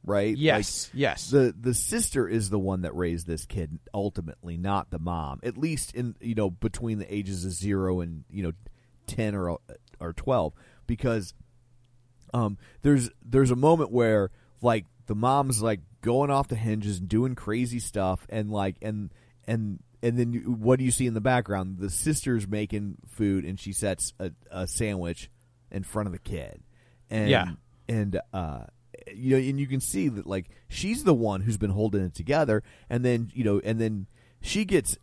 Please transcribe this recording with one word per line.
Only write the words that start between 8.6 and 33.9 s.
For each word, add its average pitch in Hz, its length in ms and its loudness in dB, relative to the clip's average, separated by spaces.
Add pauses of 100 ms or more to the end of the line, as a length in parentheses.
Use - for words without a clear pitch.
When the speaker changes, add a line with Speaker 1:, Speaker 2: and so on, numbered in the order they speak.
Speaker 1:
ten 107 280 -2
or, 87 220 -4 (420)
or 85 140 -8
twelve, 104 400 0 (340)
because, 113 460 -2 (1000)
um, 107 240 0 (240)
there's, 139 280 6 (140)
there's 127 280 6
a 123 40 4
moment 147 360 6
where, 110 400 4 (300)
like, 113 240 2 (220)
the 104 80 -2
mom's, 127 460 2
like, 107 200 0 (200)
going 135 280 2
off 139 180 2
the 123 80 -4
hinges 107 440 -2
and 92 100 -6
doing 123 260 2
crazy 120 440 -2
stuff, 95 500 -2
and, 107 220 -4
like, 98 300 -2
and, 104 300 -6 (360)
and, 107 320 -2 (220)
and 117 180 2
then 120 140 0
you, 120 80 -2 (100)
what 120 280 4
do 131 60 0
you 123 60 4
see 127 160 2
in 113 60 0
the 107 80 0
background? 101 580 0
The 98 100 -4
sister's 123 580 0
making 104 500 -4 (100)
food, 98 380 0
and 95 140 -6
she 98 140 -8
sets - 460 -2
a, 92 120 -4 (200)
a 92 160 -4
sandwich 92 640 -4 (420)
in 95 120 -6
front 107 240 -4
of 90 60 -6
the 90 60 -10
kid. 76 420 -10 (480)
And, 107 200 0
Speaker 2:
Yeah. 98 220 4 (360)
Speaker 1:
and, 101 320 0 (140)
uh, 78 320 -6 (480)
you 131 180 0
know, 131 60 8
and 135 220 0
you 139 80 -2
can 131 120 -2
see 175 300 0
that, 104 160 -6
like, 95 240 -4 (180)
she's 202 360 -4
the 180 100 8
one 104 280 2
who's 107 160 0
been 101 140 0
holding 101 320 2
it 87 120 -4
together, 123 480 2 (260)
and 123 160 0
then, 120 280 2
you 127 100 -4
know, 101 200 4
and 113 160 0
then 107 280 -2 (340)